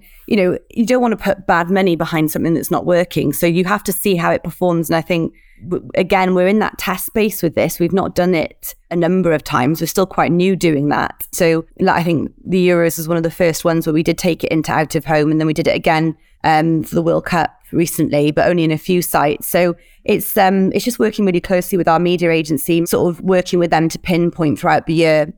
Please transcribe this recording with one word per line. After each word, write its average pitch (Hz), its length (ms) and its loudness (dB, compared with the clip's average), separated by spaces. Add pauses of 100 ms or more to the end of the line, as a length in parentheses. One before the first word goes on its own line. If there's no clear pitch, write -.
(280)
you 233 80 0
know, 180 220 2 (140)
you 233 120 0
don't 247 200 2
wanna 220 120 0
put - 300 -4
bad 170 240 0
money 190 260 2
behind 156 360 -2
something 165 240 -2
that's - 160 -4
not 156 160 -2
working. 165 460 0
So - 120 -2
you 170 200 2
have 202 180 -2
to 202 80 -4
see 196 240 0
how 170 160 0
it - 120 -2
performs. 170 460 -2
And 165 80 0
I 160 40 -2
think, 165 300 -4 (380)
w-, - 240 -6
again, 185 400 0
we're 180 140 4
in 214 120 2
that - 200 -4
test - 260 -6
space 214 380 -2
with 160 100 0
this. 127 260 -2
We've 170 140 0
not 180 220 -2
done 180 180 2
it - 400 -4 (160)
a 170 60 -6
number 175 360 2
of 151 120 0
times. 147 360 0
We're 165 60 -4
still 185 220 0
quite 160 240 0
new 180 240 2
doing 151 340 0
that. - 340 -4 (100)
So, 165 320 0 (140)
like, 185 180 2
I 170 60 0
think 170 280 -2 (120)
the 180 240 0
Euros 170 300 2
was 156 100 -8
one 165 100 -2
of 165 60 -2
the 165 60 0
first 160 340 0
ones 165 220 0
where 160 80 -2
we 165 80 2
did - 160 0
take 165 260 -2
it - 80 -2
into 160 200 -2
out 151 240 -2
of 151 100 -4
home, 151 240 2
and 156 100 0
then 156 60 0
we 156 80 0
did 156 140 -2
it - 80 0
again, 160 420 0 (260)
um, 156 400 2
for - 120 -6
the 170 60 0
World 160 240 0
Cup 165 260 -2 (200)
recently, 147 600 0
but 151 160 2
only 175 160 2
in 160 80 2
a 156 60 -2
few 175 240 -2
sites. - 460 -2
So 175 280 0 (280)
it's, - 340 -2
um, 190 360 4
it's 202 120 -2
just 240 140 -4
working 214 260 0
really 180 160 0
closely 180 380 -2
with 165 80 0
our 165 100 4
media 175 320 2
agency, 165 560 0
sort 160 240 2
of 165 120 -6
working 180 360 0
with 170 140 2
them 160 180 2
to - 80 -10
pinpoint 165 600 0
throughout 156 260 2
the 160 80 -2
year 156 440 2